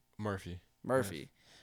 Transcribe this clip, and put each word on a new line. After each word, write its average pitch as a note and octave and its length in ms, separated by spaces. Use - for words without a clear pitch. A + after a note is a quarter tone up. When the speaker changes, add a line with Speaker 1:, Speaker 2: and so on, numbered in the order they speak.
Speaker 1:
Murphy. F#2 420
Speaker 2:
Murphy. B2 240
Speaker 1:
Murphy. - 120